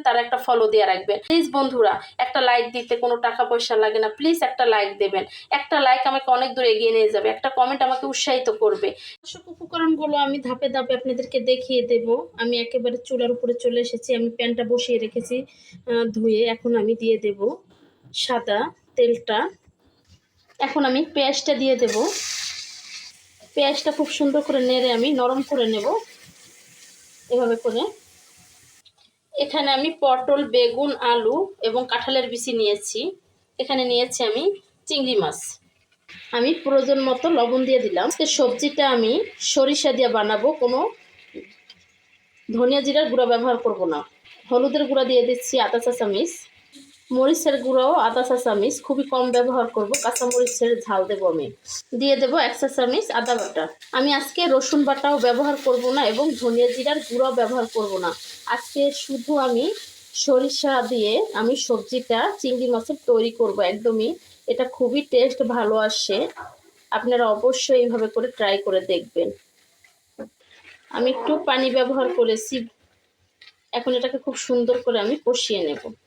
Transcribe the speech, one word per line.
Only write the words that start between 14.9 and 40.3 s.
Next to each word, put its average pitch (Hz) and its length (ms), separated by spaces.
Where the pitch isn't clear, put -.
রেখেছি, 233 380
আহ, 233 320
ধুয়ে। 220 380
এখন 226 260
আমি 220 200
দিয়ে 226 220
দেব 208 220
সাদা 233 460
তেলটা। 233 460
এখন 277 260
আমি 262 160
পেঁয়াজটা 277 440
দিয়ে 262 200
দেব। 220 200
পেঁয়াজটা 285 400
খুব 294 180
সুন্দর 285 320
করে 285 200
নেড়ে 254 320
আমি 233 200
নরম 254 300
করে 254 240
নেব 220 200
এভাবে 240 260
করে। 226 260
এখানে 285 380
আমি 277 180
পটল, 269 500
বেগুন, 247 420
আলু 240 340
এবং 233 280
কাঁঠালের 262 400
বিচি 240 240
নিয়েছি। 208 460
এখানে 262 260
নিয়েছি 247 380
আমি 226 200
চিংড়ি 262 300
মাছ। 170 240
আমি 240 180
প্রয়োজন 269 400
মতো 262 280
লবণ 254 360
দিয়ে 254 180
দিলাম। 196 240
আজকে 330 240
সবজিটা 277 580
আমি 233 220
সরিষা 285 420
দিয়ে 240 180
বানাবো, 214 440